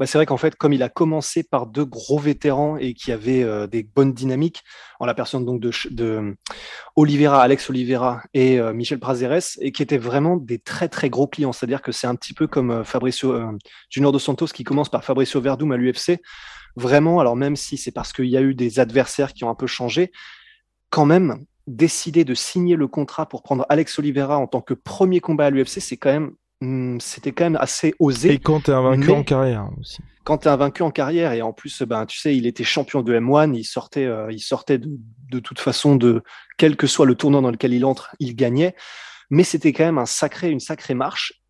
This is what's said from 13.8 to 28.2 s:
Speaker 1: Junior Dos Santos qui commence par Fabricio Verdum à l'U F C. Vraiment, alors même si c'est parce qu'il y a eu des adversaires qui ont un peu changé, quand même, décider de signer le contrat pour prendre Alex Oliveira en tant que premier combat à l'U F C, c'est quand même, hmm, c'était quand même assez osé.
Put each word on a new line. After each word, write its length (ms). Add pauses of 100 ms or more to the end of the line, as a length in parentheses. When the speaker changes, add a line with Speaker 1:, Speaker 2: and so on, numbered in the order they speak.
Speaker 1:
Junior 200
Dos 80
Santos 280
qui 180
commence 240
par 160
Fabricio 360
Verdum 300
à 60
l'U 160
F 60
C. 220 (540)
Vraiment, 460
alors 160
même 180
si 220
c'est 160
parce 200
qu'il 140
y 100
a 60
eu 140
des 240
adversaires 540
qui 100
ont 60
un 40
peu 140
changé, 420 (760)
quand 160
même, 400 (240)
décider 560
de 100
signer 400
le 140
contrat 400
pour 160
prendre 240
Alex 320
Oliveira 360
en 120
tant 140
que 120
premier 460
combat 260
à 40
l'U 140
F 40
C, 100
c'est 180
quand 140
même, 220 (300)
hmm, 360
c'était 320
quand 140
même 160
assez 400
osé. 320